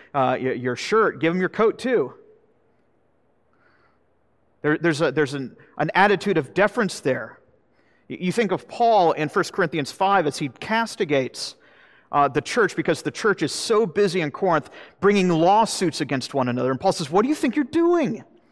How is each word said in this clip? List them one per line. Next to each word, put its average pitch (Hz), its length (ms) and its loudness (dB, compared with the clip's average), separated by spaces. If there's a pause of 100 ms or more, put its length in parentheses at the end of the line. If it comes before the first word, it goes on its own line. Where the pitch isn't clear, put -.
(140)
uh, 127 260 2
your, 127 140 -2
your 123 220 -4
shirt, 196 440 0
give 160 140 0
'em 185 60 -2
your 185 100 0
coat 214 300 0
too." 190 340 0 (2500)
There, 151 160 0
there's 160 240 0
a, 151 100 2
there's 143 220 0
an, 135 240 -8 (200)
an 156 180 -2
attitude 196 420 2
of 139 160 -4
deference 202 460 0
there. 123 400 -4 (720)
Y-, - 100 -12
you 180 120 -2
think 202 200 0
of 165 160 -6
Paul 214 440 4
in 147 180 -2
First - 240 -2
Corinthians 165 380 -2
five 190 360 2
as 139 100 -4
he 147 120 -4
castigates, 165 1080 -4 (560)
uh, 143 180 4
the 135 120 -2
church - 340 -2
because 165 260 -2
the 147 100 -6
church 202 320 -2
is 139 80 -2
so 226 340 0
busy 180 360 0
in 147 100 -2
Corinth 170 380 0 (320)
bringing 196 260 4
lawsuits 175 720 2
against 131 320 -4
one 135 140 0
another. 127 240 0
And 131 80 -4
Paul 285 140 2
says, 143 180 -6
"What 196 120 4
do 254 60 0
you 302 60 0
think 277 200 -2
you're 294 100 0
doing? 330 580 0 (280)